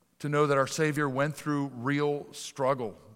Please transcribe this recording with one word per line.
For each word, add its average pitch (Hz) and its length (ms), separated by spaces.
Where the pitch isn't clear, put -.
to 151 80
know 147 180
that 139 120
our 135 80
Savior 151 420
went 139 260
through 143 400
real 143 580
struggle 127 640